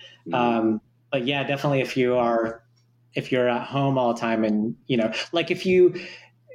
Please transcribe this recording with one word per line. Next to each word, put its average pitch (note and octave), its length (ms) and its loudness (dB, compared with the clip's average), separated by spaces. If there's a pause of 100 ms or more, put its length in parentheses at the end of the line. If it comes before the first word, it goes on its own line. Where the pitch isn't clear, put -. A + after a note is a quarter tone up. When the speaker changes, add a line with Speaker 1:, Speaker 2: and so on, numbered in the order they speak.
(280)
Speaker 1:
Mm-hmm. B2+ 60 -4
Speaker 2:
Um, A2+ 460 0 (300)
but B2+ 160 -2
yeah, C#3 180 -2
definitely C#3 360 0
if B2 160 -6
you B2 200 2
are, A#2 460 0 (520)
if - 180 -4
you're B2 160 2
at A#2+ 180 0
home C#3 320 0
all A#2+ 160 2
the A#2 60 -8
time A2+ 240 0
and, G#2+ 320 -2 (100)
you B2+ 120 0
know, A2+ 120 0 (220)
like, E3 180 -2
if F3 160 -4
you, F3+ 280 6 (600)